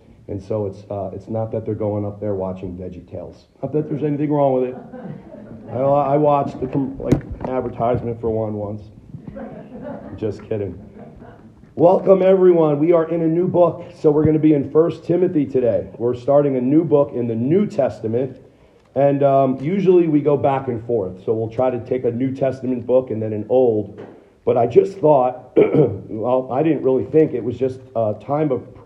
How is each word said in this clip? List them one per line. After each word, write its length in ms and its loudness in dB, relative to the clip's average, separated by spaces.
And 140 -8
so 240 -4
it's, 240 -12
uh, 220 -8
it's 160 -14
not 240 -6
that 120 -6
they're 100 -6
going 320 -4
up 140 -10
there 140 -4
watching 420 -8
Veggie 340 -14
Tales. 360 -16
Not 120 -8
that 160 -2
there's 160 -4
anything 280 -2
wrong 220 2
with 160 0
it. 60 -12
I, 80 -8
I 380 2
watched 440 0
the 80 -4
com-, 300 -4
like, 240 0
advertisement 720 -2
for 100 -2
one 240 -2
once. 280 -8
Just 320 -8
kidding. 400 -8
Welcome, 480 4
everyone. 560 6
We 140 4
are 160 2
in 140 -2
a 40 0
new 220 2
book, 360 2
so 160 2
we're 140 4
gonna 140 4
be 140 4
in 180 0
First 340 2
Timothy 400 0
today. 540 0
We're 160 0
starting 420 2
a 40 0
new 240 4
book 300 2
in 120 -2
the 80 -4
New 320 2
Testament, 760 -4
and, 280 2
um, 380 4
usually 460 4
we 140 2
go 160 2
back 320 -2
and 180 -4
forth. 380 -4
So 80 0
we'll 180 -2
try 200 0
to 100 -4
take 240 -4
a 80 0
New 200 -2
Testament 540 -4
book 240 2
and 100 -4
then 120 -4
an 160 -6
Old. 520 2
But 120 2
I 100 2
just 320 4
thought, 540 2
<clears throat> 40 -6
well, 960 2
I 100 0
didn't 200 0
really 240 0
think. 260 2
It 100 -6
was 140 -6
just 240 -4
a 240 -2
time 300 -2
of 220 -6